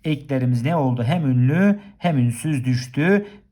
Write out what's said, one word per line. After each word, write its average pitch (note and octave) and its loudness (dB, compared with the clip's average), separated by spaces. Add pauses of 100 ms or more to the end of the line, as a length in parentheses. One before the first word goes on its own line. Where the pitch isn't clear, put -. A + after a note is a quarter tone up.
eklerimiz B2+ -2
ne E3 0
oldu? B2+ 0
Hem D3+ 0
ünlü D#3+ 2 (180)
hem E3 0
ünsüz B2 -2
düştü. D3+ 0 (260)